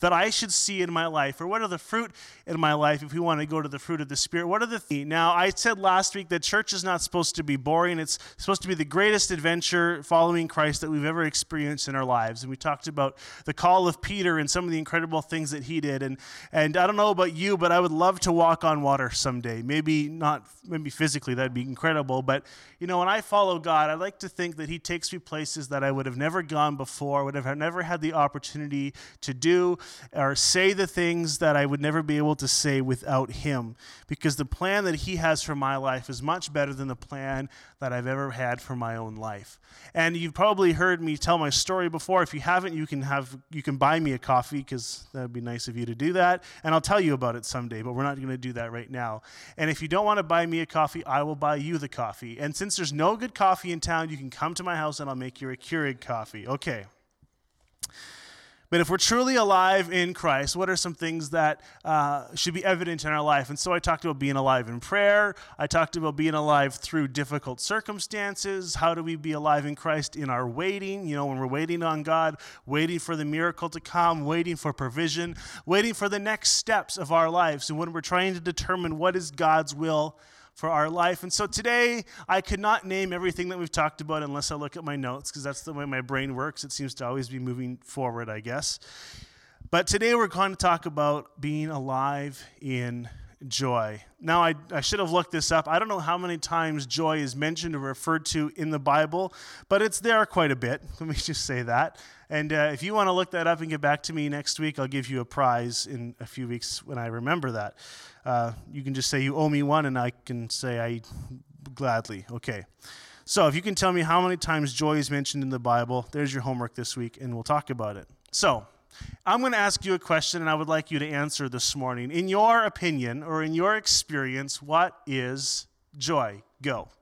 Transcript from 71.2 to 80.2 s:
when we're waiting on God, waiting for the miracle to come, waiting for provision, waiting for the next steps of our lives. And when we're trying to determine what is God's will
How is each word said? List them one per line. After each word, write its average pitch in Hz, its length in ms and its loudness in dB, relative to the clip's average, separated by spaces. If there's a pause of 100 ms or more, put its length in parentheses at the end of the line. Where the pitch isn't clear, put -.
when 135 140 -4
we're 131 80 -2
waiting 160 340 -2
on 156 220 -2
God, 160 340 0 (300)
waiting 160 320 0
for 165 160 -6
the 151 100 -2
miracle 165 440 -2
to 165 100 -12
come, 165 440 2
waiting 165 320 0
for 151 160 -4
provision, 156 640 -4 (300)
waiting 208 300 2
for 202 120 -2
the 202 120 -2
next 208 320 0
steps - 440 0
of 160 160 -6
our 165 180 6
lives. 160 420 0
And 151 80 -4
when 170 120 -4
we're 160 100 -4
trying 185 340 2
to 175 40 -8
determine 170 600 -2
what 180 160 2
is 165 160 -4
God's 156 420 4
will 151 420 0 (440)